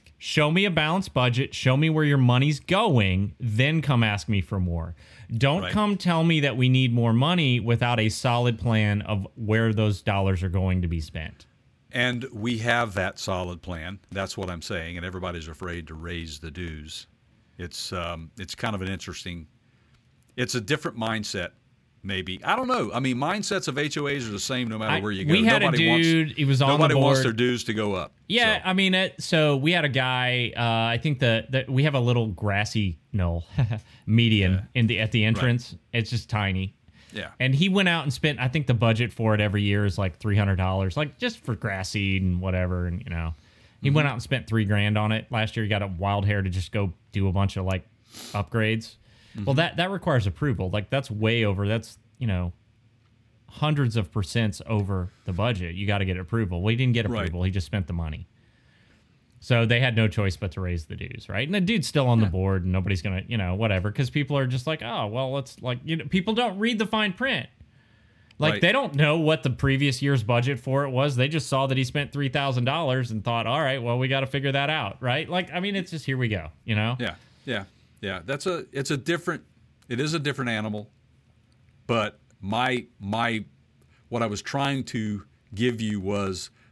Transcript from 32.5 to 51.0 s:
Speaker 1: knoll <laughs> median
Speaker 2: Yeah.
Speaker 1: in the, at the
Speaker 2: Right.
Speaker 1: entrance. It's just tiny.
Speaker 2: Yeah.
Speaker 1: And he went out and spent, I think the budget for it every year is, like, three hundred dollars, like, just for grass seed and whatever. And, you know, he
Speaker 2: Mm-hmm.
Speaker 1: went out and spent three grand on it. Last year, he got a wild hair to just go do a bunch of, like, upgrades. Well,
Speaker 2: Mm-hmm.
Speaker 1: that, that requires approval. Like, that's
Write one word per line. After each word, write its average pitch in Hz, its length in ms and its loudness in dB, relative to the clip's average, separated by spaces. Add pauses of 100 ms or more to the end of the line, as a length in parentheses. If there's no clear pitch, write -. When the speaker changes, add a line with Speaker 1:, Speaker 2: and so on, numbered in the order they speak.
Speaker 1:
knoll 85 320 0 (320)
<laughs> - 300 -16
median 107 480 4
Speaker 2:
Yeah. 95 60 2 (200)
Speaker 1:
in 113 80 4
the, 110 100 0
at 107 140 0
the 113 100 2
Speaker 2:
Right. 107 60 4
Speaker 1:
entrance. 120 480 0 (160)
It's 113 180 -2
just 117 180 -4
tiny. 98 460 -2 (380)
Speaker 2:
Yeah. 92 160 -10 (100)
Speaker 1:
And 131 160 0
he 180 140 4
went 190 200 2
out 170 140 0
and 131 100 -2
spent, 135 280 -2
I 123 80 2
think 143 180 -2
the 123 80 2
budget 113 380 2
for 110 240 2
it 104 40 2
every 104 220 2
year 104 220 2
is, 98 140 0
like, 95 200 -2
three 101 180 0
hundred 98 200 2
dollars, 92 400 0
like, 147 200 -4
just 240 280 -4
for 120 100 -4
grass 95 360 -6
seed 95 320 0
and 90 180 0
whatever. 90 480 -2
And, 87 160 -6
you - 60 -12
know, 82 240 -4 (460)
he 143 100 0
Speaker 2:
Mm-hmm. 143 40 4
Speaker 1:
went 147 140 4
out 127 60 -4
and 113 80 -8
spent - 260 -4
three 113 160 2
grand 104 340 2
on 107 140 0
it. 110 180 -4
Last 110 260 -2
year, 117 60 -2
he 104 60 -2
got 101 140 0
a 101 40 -4
wild 98 400 -2
hair 104 160 2
to 95 80 -2
just 92 220 -4
go 101 200 0 (200)
do 98 160 2
a 90 40 0
bunch 98 240 0
of, 95 100 -4
like, 95 200 -4 (460)
upgrades. 110 640 -2 (400)
Well, 104 100 -6
Speaker 2:
Mm-hmm. 135 100 2
Speaker 1:
that, 160 200 0
that 180 160 0
requires 147 340 0
approval. 95 440 -2
Like, 101 200 -4
that's 135 180 -2